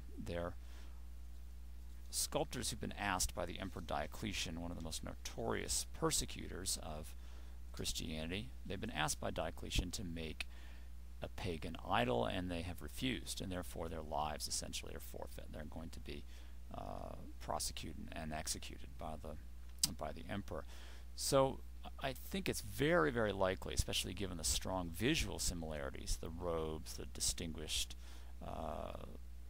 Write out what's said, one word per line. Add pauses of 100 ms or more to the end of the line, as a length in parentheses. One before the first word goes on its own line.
(180)
They're (1600)
sculptors
who've
been
asked
by
the
Emperor
Diocletian,
one
of
the
most
notorious (140)
persecutors
of (600)
Christianity, (160)
they've
been
asked
by
Diocletian
to
make (720)
a
pagan (120)
idol,
and
they
have
refused,
and
therefore
their
lives
essentially
are
forfeit.
They're
going
to
be, (500)
uh, (260)
prosecuted
and
executed
by
the,
by
the
emperor. (520)
So (420)
I
think
it's
very,
very
likely,
especially
given
the
strong
visual
similarities,
the
robes,
the
distinguished, (500)
uh, (460)